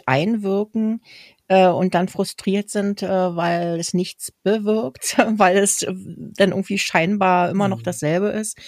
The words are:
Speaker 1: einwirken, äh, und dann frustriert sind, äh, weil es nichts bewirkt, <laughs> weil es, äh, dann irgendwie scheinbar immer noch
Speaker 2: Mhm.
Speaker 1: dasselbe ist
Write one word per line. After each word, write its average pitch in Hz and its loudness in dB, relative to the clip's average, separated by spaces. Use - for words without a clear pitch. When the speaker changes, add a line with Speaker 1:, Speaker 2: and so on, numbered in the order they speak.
Speaker 1:
einwirken, 214 -2
äh, 190 6
und 180 2
dann 180 2
frustriert 196 -4
sind, 202 -4
äh, 185 0
weil 170 -2
es 170 -6
nichts - -4
bewirkt, 220 -2
<laughs> 240 4
weil 202 4
es, 202 2
äh, - -4
dann 185 -2
irgendwie 196 -4
scheinbar 180 2
immer 196 0
noch 190 -4
Speaker 2:
Mhm. 117 -12
Speaker 1:
dasselbe 180 -2
ist 214 -6